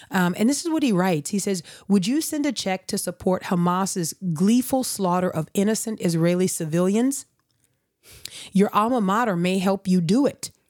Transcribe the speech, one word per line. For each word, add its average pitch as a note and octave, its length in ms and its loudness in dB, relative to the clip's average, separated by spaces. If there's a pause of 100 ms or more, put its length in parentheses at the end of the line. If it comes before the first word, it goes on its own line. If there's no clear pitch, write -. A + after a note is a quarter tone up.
(100)
Um, F3+ 260 0
and A3 120 2
this C#4+ 160 0
is E4+ 80 -4
what D#4 100 0
he C4+ 80 2
writes. F3+ 400 0
He G3+ 80 -2
says, F#3 240 -4 (240)
"Would G3 180 2
you C4 160 0
send D4+ 240 -4
a D4 60 0
check F#3+ 380 -6
to G3+ 100 -4
support - 460 -2
Hamas's F3+ 720 -2 (200)
gleeful A#3+ 480 2
slaughter F3+ 480 -2
of D#3+ 240 -4
innocent G#3+ 460 -2
Israeli F3 480 2
civilians? F#3 800 0 (1300)
Your G3 220 4
alma A#3 260 2
mater G3+ 360 0
may F3+ 220 0
help G3 280 0
you F#3 140 2
do G#3 260 2
it." - 240 -6 (200)